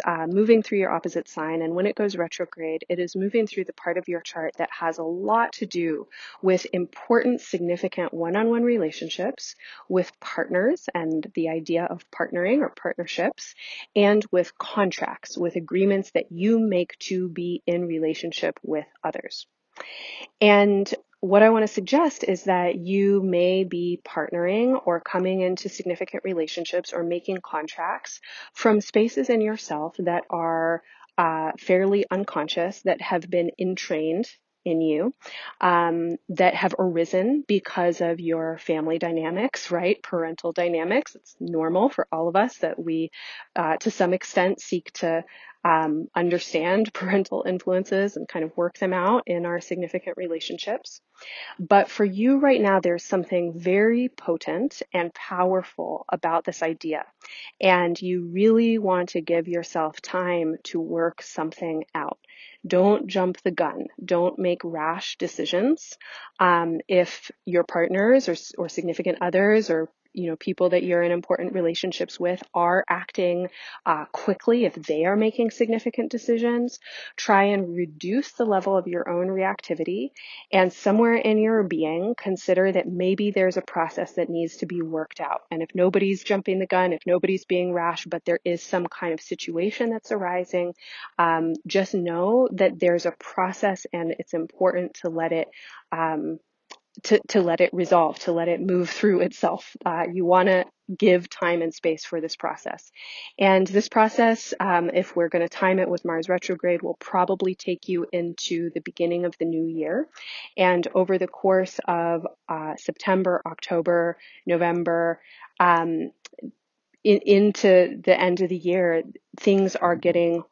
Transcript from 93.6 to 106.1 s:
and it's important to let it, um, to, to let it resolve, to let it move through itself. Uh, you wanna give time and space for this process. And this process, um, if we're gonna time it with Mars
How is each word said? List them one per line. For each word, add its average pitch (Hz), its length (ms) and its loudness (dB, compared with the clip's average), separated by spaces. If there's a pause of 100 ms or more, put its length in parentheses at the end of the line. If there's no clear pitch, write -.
and 165 280 -4
it's - 120 -12
important 180 680 -2
to 180 60 -6
let 165 240 -2
it, 165 160 -2 (420)
um, 160 480 -4 (640)
to, - 240 4
to 202 160 2
let 170 180 0
it 180 140 2
resolve, 170 460 2
to - 100 -2
let 170 160 0
it 170 140 0
move 180 280 0
through 202 340 2
itself. - 640 -2
Uh, 170 280 -2
you 180 120 -2
wanna 185 400 6 (320)
give 180 320 4
time 170 320 -2
and 165 140 -4
space 160 300 -2
for 170 160 -6
this 160 160 -8
process. - 560 -8 (440)
And 190 300 6
this 196 220 0
process, 226 720 2
um, 175 340 0
if 180 220 0
we're 170 120 2
gonna 170 200 0
time 190 320 2
it 185 80 0
with 175 160 -2
Mars 165 240 -2